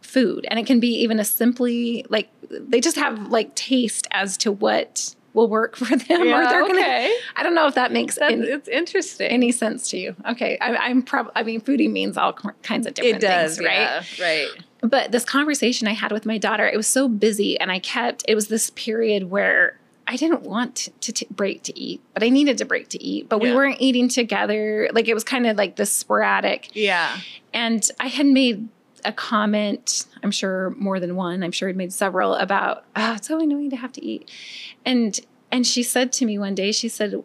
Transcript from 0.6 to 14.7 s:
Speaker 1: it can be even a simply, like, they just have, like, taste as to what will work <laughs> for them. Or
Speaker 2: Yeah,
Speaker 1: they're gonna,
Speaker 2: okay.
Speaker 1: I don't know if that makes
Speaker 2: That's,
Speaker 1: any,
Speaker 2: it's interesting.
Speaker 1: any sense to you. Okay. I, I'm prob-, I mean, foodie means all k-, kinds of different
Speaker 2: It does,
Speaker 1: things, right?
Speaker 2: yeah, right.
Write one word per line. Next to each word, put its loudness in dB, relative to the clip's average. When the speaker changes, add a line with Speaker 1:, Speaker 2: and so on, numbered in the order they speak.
Speaker 1:
it -6
can 4
be 2
even 2
a 0
simply, 0
like, -2
they 0
just 0
have, -4
like, 0
taste 0
as -2
to 0
what 0
will 4
work 0
<laughs> -
for 0
them. 2
Or 4
Speaker 2:
Yeah, 4
Speaker 1:
they're 4
gonna, 4
Speaker 2:
okay. 2
Speaker 1:
I -4
don't 2
know 4
if 2
that 2
makes 0
Speaker 2:
That's, 2
Speaker 1:
any, 0
Speaker 2:
it's -4
interesting. -2
Speaker 1:
any 4
sense -2
to -6
you. -8
Okay. -2
I, 0
I'm 2
prob-, -4
I 0
mean, -4
foodie 2
means -4
all 0
k-, -10
kinds -4
of -8
different 2
Speaker 2:
It 4
does, 2
Speaker 1:
things, -4
right? 0
Speaker 2:
yeah, -4
right. 0